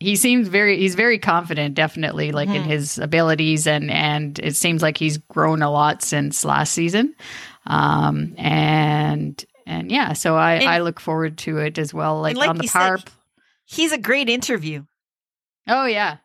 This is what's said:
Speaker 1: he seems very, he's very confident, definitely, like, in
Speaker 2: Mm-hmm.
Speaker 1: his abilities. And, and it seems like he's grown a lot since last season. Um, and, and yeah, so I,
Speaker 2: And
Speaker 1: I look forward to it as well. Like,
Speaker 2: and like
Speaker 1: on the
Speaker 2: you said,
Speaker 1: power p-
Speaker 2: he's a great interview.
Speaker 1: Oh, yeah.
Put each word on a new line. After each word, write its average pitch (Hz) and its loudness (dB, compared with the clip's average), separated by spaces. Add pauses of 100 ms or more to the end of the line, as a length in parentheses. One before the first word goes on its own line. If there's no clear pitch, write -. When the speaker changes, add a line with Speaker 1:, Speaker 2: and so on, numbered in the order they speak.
Speaker 1:
he 202 0
seems 240 4
very, 202 4
he's 190 2
very 214 2
confident, 165 0
definitely, 151 -2
like, 147 -2
in 202 0
Speaker 2:
Mm-hmm. 151 -4
Speaker 1:
his 147 -2
abilities. 156 2
And, 147 0
and 151 -2
it 151 -4
seems 165 0
like 156 0
he's 151 0
grown 156 0
a 147 0
lot 147 2
since 147 -2
last 147 0
season. 202 0 (520)
Um, 151 0
and, 151 0 (240)
and 170 -8
yeah, 247 -2
so 160 0
I, 160 4
Speaker 2:
And 170 2
Speaker 1:
I 170 4
look 170 -4
forward 160 -4
to 156 -6
it 151 -4
as 151 -6
well. 156 -2
Like, 156 0
Speaker 2:
and 247 -4
like 302 2
Speaker 1:
on 170 -2
the 165 -4
Speaker 2:
you 233 -4
said, 180 2
Speaker 1:
power 185 2
p- 190 -12 (600)
Speaker 2:
he's 311 0
a 302 -2
great 247 0
interview. 160 -4 (840)
Speaker 1:
Oh, 262 0
yeah. 208 -2